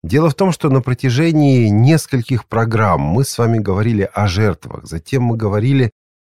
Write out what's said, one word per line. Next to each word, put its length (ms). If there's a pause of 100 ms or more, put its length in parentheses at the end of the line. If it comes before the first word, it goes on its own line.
Дело 260
в 40
том, 180
что 180
на 100
протяжении 840
нескольких 800
программ 540
мы 240
с 120
вами 220
говорили 560
о 140
жертвах, 580
затем 380
мы 120
говорили 540 (360)